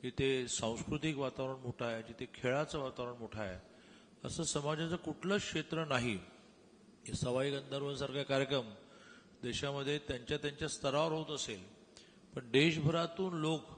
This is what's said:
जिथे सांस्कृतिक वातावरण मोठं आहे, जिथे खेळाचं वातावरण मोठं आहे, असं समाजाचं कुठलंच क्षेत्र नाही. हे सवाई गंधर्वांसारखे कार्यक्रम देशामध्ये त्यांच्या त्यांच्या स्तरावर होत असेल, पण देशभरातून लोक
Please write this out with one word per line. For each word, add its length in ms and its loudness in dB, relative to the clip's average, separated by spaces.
जिथे 460 2
सांस्कृतिक 680 0
वातावरण 440 -2
मोठं 240 -4
आहे, 180 -2
जिथे 320 -8
खेळाचं 440 2
वातावरण 400 -4
मोठं 220 -6
आहे, 180 -4
असं 180 -4
समाजाचं 540 0
कुठलंच 440 -2
क्षेत्र 440 -2
नाही. 340 2
हे 60 -4
सवाई 360 2
गंधर्वांसारखे 720 -2
कार्यक्रम 520 2
देशामध्ये 560 0
त्यांच्या 380 -2
त्यांच्या 320 -2
स्तरावर 440 2
होत 180 -2
असेल, 320 -4
पण 140 -8
देशभरातून 840 4
लोक 260 2